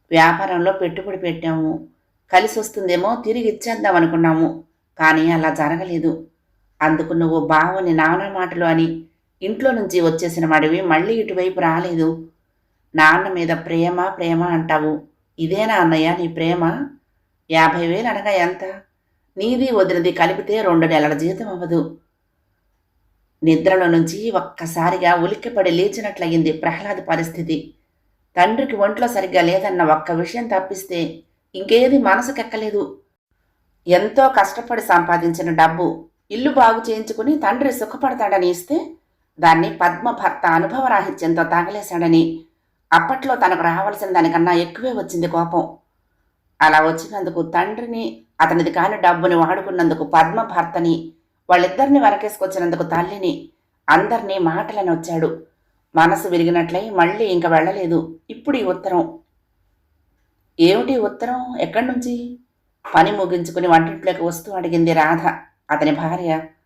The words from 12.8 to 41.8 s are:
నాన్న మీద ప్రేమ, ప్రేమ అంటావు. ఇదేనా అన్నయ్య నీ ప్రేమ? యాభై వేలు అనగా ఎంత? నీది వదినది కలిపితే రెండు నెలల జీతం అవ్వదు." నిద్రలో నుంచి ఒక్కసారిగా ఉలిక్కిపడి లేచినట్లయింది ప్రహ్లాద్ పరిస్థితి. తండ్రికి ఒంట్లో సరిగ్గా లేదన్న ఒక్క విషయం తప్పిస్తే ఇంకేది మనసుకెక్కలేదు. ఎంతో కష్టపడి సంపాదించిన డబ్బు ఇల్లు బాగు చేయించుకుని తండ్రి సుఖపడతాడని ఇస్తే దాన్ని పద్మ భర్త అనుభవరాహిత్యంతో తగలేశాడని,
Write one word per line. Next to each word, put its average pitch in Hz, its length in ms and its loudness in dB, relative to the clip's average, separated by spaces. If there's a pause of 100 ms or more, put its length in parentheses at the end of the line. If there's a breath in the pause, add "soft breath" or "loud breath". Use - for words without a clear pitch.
నాన్న 160 340 4
మీద 170 200 -4
ప్రేమ, 170 600 -2
ప్రేమ 170 340 -2
అంటావు. 160 600 0 (360)
ఇదేనా 202 360 0
అన్నయ్య 165 420 2
నీ 170 120 -4
ప్రేమ? 165 580 -2 (640)
యాభై 160 360 4
వేలు 202 220 -2
అనగా 202 220 -4
ఎంత? 185 340 0 (720)
నీది 247 360 0
వదినది 180 400 2
కలిపితే 190 500 0
రెండు 165 240 4
నెలల 151 320 2
జీతం 185 300 -4
అవ్వదు." 170 500 -4 (1400)
నిద్రలో 165 440 4
నుంచి 165 440 0
ఒక్కసారిగా 175 840 0
ఉలిక్కిపడి 196 560 -2
లేచినట్లయింది 170 800 -2
ప్రహ్లాద్ 165 560 -6
పరిస్థితి. 165 640 -6 (640)
తండ్రికి 226 400 0
ఒంట్లో 208 320 0
సరిగ్గా 190 340 0
లేదన్న 185 420 0
ఒక్క 156 280 0
విషయం 175 360 -4
తప్పిస్తే 185 680 -4 (360)
ఇంకేది 240 440 4
మనసుకెక్కలేదు. 220 1000 -2 (880)
ఎంతో 214 400 4
కష్టపడి 233 520 -2
సంపాదించిన 170 720 0
డబ్బు 160 540 0 (260)
ఇల్లు 247 200 0
బాగు 226 400 4
చేయించుకుని 220 480 -2
తండ్రి 247 340 0
సుఖపడతాడని 208 760 -2
ఇస్తే 277 420 -4 (500)
దాన్ని 165 420 4
పద్మ 220 280 0
భర్త - 360 -2
అనుభవరాహిత్యంతో 175 1000 0
తగలేశాడని, 170 1000 0 (480)